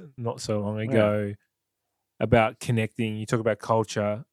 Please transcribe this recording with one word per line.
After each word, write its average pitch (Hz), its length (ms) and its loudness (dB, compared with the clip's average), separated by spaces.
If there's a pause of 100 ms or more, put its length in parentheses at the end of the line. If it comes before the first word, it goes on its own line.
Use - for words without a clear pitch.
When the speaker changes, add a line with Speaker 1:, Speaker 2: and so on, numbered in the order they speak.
(180)
Speaker 1:
not 117 240 -6
so 107 180 -2
long 104 200 -4
Speaker 2:
Yeah. 107 120 -4
Speaker 1:
ago 104 420 2 (840)
about 113 400 4
connecting. 110 560 -2
You 107 120 -8
talk 123 120 0
about 110 200 0
culture. 107 720 0